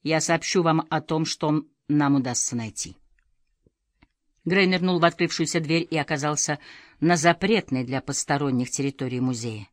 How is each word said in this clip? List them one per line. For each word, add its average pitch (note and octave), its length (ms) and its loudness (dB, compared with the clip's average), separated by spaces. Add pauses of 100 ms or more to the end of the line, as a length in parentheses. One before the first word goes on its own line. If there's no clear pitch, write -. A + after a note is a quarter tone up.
Я D#3 180 0
сообщу E3+ 420 0
вам D#3+ 280 2
о D#3 100 0
том, D#3+ 240 -2
что D3+ 400 -2 (240)
нам C#3+ 280 4
удастся B2 400 -2
найти». G#2+ 400 -8 (1500)
Грей F#3 220 2
нырнул F3+ 340 2
в E3 40 4
открывшуюся E3+ 560 0
дверь E3 300 0
и D#3+ 80 -2
оказался D3 600 -2 (420)
на E3+ 160 4
запретной E3+ 680 2
для C3 160 -4
посторонних C3+ 720 -2
территории C3+ 480 -4
музея. A#2 540 -4